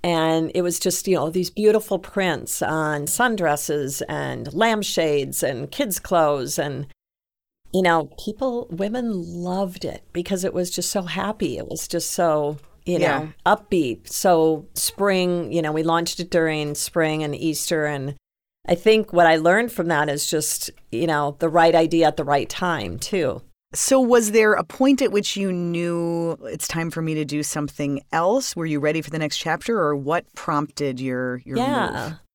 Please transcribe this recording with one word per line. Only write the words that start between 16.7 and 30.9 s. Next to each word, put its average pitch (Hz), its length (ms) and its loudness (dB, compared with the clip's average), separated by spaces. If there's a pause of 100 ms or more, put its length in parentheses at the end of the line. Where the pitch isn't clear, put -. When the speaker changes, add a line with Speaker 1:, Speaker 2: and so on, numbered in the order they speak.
Speaker 1:
spring 156 480 0
and 147 100 -4
Easter. 156 520 -2
And 139 300 -4 (520)
I 175 80 4
think 220 380 4
what 170 120 8
I 165 120 6
learned 196 340 4
from 170 160 -2
that 151 220 2
is 143 200 -2
just, - 400 -2 (220)
you 120 160 -2
know, 147 320 0
the 165 100 2
right 165 240 6
idea 165 340 6
at 151 100 2
the 160 60 -4
right 143 260 0
time, 131 500 -4
too. 160 420 -2 (320)
Speaker 2:
So - 260 4
was 233 320 4
there 214 220 6
a 175 100 0
point 269 380 2
at 226 100 2
which 202 240 0
you 196 160 -2
knew, 170 920 -2
"It's 123 220 -8
time 165 220 -4
for 160 120 -6
me 160 140 -2
to 156 100 -2
do 147 180 -4
something 143 580 -4 (120)
else"? 196 420 0
Were 165 100 -4
you 151 140 -2
ready 151 220 0
for 147 80 -12
the 156 100 -6
next 151 180 -4
chapter, 170 400 -2
or 147 200 0
what 147 260 -2 (100)
prompted 147 680 -2